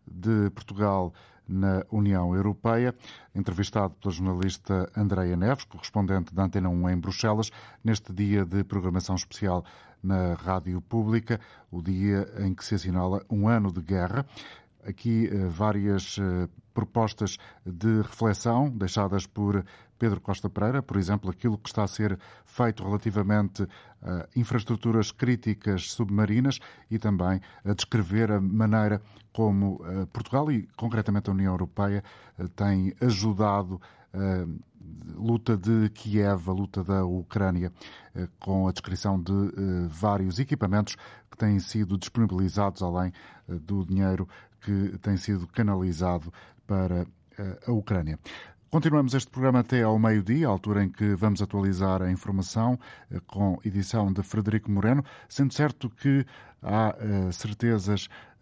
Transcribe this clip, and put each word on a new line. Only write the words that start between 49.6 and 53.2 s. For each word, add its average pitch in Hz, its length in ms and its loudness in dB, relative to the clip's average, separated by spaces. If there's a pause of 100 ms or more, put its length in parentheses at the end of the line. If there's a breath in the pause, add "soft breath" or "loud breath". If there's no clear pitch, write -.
até 120 220 2
ao 110 160 4
meio-dia, 110 480 4
a 120 40 2
altura 101 340 2
em 95 60 0
que 104 240 0
vamos 101 280 2
atualizar 95 600 0
a 92 80 0
informação, 104 680 0 (320 loud breath)
eh, 87 160 -8